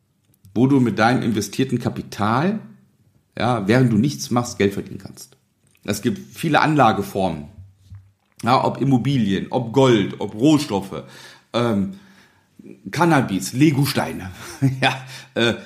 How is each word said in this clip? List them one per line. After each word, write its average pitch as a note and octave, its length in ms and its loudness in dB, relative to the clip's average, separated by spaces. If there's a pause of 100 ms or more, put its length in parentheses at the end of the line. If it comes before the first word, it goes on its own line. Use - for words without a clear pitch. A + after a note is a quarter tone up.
(560)
wo A#2+ 100 4
du C3+ 140 4
mit A2 180 2
deinem A2+ 240 4
investierten A#2 560 -2
Kapital, A#2+ 800 -2 (800)
ja, A2+ 300 -2
während A#2+ 260 4
du G#2 40 2
nichts - 340 -2
machst, A#2+ 260 -4
Geld G2+ 160 2
verdienen - 240 -10
kannst. - 400 -20 (460)
Es - 180 -6
gibt - 340 -6
viele D3 260 2
Anlageformen. G2 880 0 (920)
Ja, A#2+ 220 2
ob - 180 -2
Immobilien, A#2+ 680 0
ob A#2+ 200 -4
Gold, A#2+ 480 4
ob F#2+ 140 -8
Rohstoffe, G#2+ 720 0 (500)
ähm, G#2 460 -2 (920)
Cannabis, C3 600 0
Legosteine. B2 800 0 (300)
<laughs> C3+ 100 2 (100)
Ja, B2+ 240 -2 (300)
äh, A2+ 180 2 (120)